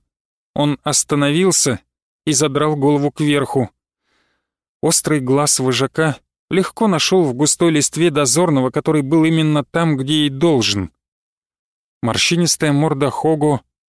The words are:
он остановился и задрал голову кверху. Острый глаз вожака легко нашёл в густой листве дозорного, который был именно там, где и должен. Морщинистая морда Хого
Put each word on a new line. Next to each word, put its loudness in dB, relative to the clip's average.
он 0
остановился 0
и 0
задрал 0
голову 0
кверху. -2
Острый 0
глаз 0
вожака -2
легко -2
нашёл 2
в 0
густой 0
листве 0
дозорного, 0
который 0
был 2
именно 2
там, 0
где -2
и 0
должен. 0
Морщинистая 0
морда 0
Хого 0